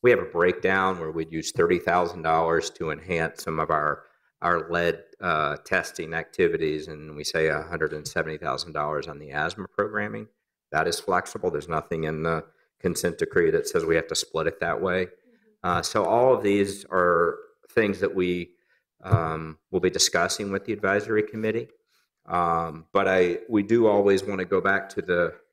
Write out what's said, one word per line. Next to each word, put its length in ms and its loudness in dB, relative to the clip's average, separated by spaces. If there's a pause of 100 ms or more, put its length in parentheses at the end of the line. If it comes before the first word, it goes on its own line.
We 80 8
have 100 6
a 60 -4
breakdown 720 2
where 100 -6
we'd 220 -6
use 180 -6
thirty 280 4
thousand 440 0
dollars 480 2
to 200 -6
enhance 520 -4
some 160 -4
of 120 -2
our, 340 0 (380)
our 280 0
lead, 320 0 (180)
uh, 440 0
testing 480 -4
activities, 760 0
and 280 -14
we 80 -10
say 240 0
a 140 -2
hundred 320 -4
and 120 -10
seventy 300 -4
thousand 360 -6
dollars 360 -4
on 100 -12
the 120 -16
asthma 360 -4
programming. 600 -4 (440)
That 140 0
is 140 -2
flexible. 500 -2
There's 200 -6
nothing 340 -4
in 180 -4
the 220 -2 (360)
consent 360 -2
decree 360 2
that 140 2
says 200 -2
we 100 2
have 120 -2
to 60 -8
split 320 -2
it 140 -4
that 180 -2
way. 280 -2 (560)
Uh, 180 0
so 240 0
all 300 6
of 80 -2
these 480 2
are 480 4 (320)
things 300 2
that 140 0
we, 360 -2 (540)
um, 520 -2 (140)
will 100 0
be 80 4
discussing 640 0
with 140 -6
the 80 -4
advisory 480 0
committee. 460 -4 (580)
Um, 680 -2
but 160 4
I, 300 4 (100)
we 140 2
do 240 4
always 360 6
want 180 -4
to 40 0
go 160 0
back 300 0
to 100 -6
the 340 0 (180)